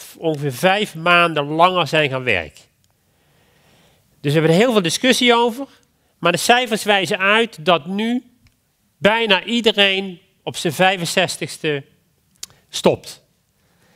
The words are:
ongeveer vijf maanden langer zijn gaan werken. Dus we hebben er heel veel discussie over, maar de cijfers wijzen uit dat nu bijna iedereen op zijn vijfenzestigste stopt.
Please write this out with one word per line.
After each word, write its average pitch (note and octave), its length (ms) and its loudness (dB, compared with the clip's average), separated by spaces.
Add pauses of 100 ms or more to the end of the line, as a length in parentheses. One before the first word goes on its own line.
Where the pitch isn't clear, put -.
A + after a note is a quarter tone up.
(180)
ongeveer D3 360 -4
vijf F#3+ 420 -2
maanden E3 480 2
langer E3 440 0
zijn D3+ 220 0
gaan C3 140 -6
werken. F2+ 420 -4 (1600)
Dus C#3+ 120 -2
we D#3+ 60 2
hebben D#3+ 180 2
er G#3 60 4
heel C4 80 2
veel G#3+ 100 2
discussie A#3+ 540 2
over, A#3+ 320 -2 (500)
maar E3+ 140 0
de E3+ 60 0
cijfers A3+ 460 0
wijzen G3 360 0
uit G#3 460 0
dat E3 200 2
nu A3 380 -4 (760)
bijna G#3 460 0
iedereen G3 760 0 (240)
op D3 120 -8
zijn E3+ 180 -4
vijfenzestigste E3+ 1120 -2 (840)
stopt. - 560 -2 (720)